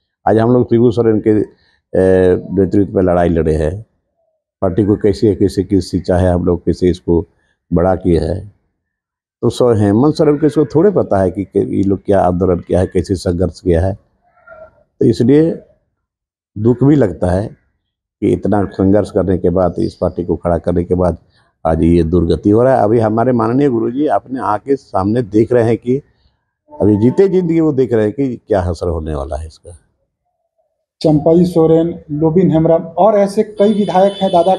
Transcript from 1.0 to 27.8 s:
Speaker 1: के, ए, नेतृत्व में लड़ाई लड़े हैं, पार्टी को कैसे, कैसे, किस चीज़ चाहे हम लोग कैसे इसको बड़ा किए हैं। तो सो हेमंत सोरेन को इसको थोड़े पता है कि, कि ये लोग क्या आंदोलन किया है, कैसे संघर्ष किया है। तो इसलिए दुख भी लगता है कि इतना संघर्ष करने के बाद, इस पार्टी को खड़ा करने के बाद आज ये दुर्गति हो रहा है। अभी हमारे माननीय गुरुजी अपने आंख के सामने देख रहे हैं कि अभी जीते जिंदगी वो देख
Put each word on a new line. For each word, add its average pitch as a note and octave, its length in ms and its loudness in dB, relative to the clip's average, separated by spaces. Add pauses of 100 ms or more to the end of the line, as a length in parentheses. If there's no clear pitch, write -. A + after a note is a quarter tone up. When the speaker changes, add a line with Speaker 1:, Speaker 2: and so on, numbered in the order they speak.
Speaker 1:
के, A2 120 0
ए, F#2 1040 0 (160)
नेतृत्व G2 440 0
में F#2+ 80 2
लड़ाई F2 260 2
लड़े D#2+ 260 0
हैं, D#2+ 300 -4 (760)
पार्टी F#2+ 220 0
को G2 120 2
कैसे, G2+ 400 0
कैसे, F#2+ 280 -2
किस F2+ 280 -2
चीज़ F2 120 -4
चाहे F#2 240 0
हम F2+ 180 0
लोग F2 200 -2
कैसे F2+ 240 0
इसको E2+ 360 -2 (480)
बड़ा F2+ 220 2
किए E2+ 240 0
हैं। F2 420 -8 (800)
तो A#2 80 0
सो A#2+ 240 0
हेमंत G#2+ 420 2
सोरेन D3 220 0
को D3+ 100 0
इसको D3 180 0
थोड़े F3 260 2
पता A2 300 0
है F#2 100 0
कि, G2 120 -6
कि G2+ 340 -2
ये G2 60 0
लोग G2 220 -2
क्या G2 160 2
आंदोलन F2+ 380 0
किया F2 200 -2
है, F2+ 80 0
कैसे F#2 280 -2
संघर्ष F2 440 -4
किया F2 260 0
है। G2 120 -4 (1000)
तो C3+ 60 0
इसलिए C#3 580 2 (960)
दुख A#2+ 260 0
भी C#3+ 120 4
लगता F#2+ 320 0
है F#2 200 -2 (720)
कि G2+ 140 0
इतना G2+ 320 -2
संघर्ष F#2+ 460 0
करने F#2 260 0
के F2+ 120 0
बाद, F2 300 0
इस F#2+ 160 -4
पार्टी F2 280 -4
को E2+ 120 -4
खड़ा E2+ 220 -2
करने F2 260 -2
के F2 120 -2
बाद F2 220 0 (480)
आज D#2+ 160 0
ये E2+ 220 4
दुर्गति E2+ 460 0
हो A2 140 4
रहा C3 140 2
है। A2 60 2
अभी G#2+ 160 0
हमारे A2+ 320 0
माननीय B2 380 0
गुरुजी A#2+ 360 -4
अपने B2 340 -4
आंख G#2 220 -4
के C#3 140 -2
सामने G#2+ 460 -4
देख G#2+ 300 0
रहे B2 120 2
हैं A2+ 140 0
कि C3 240 -4 (800)
अभी G2+ 160 2
जीते B2+ 300 2
जिंदगी F3 320 0
वो D#3 140 0
देख B2 200 -2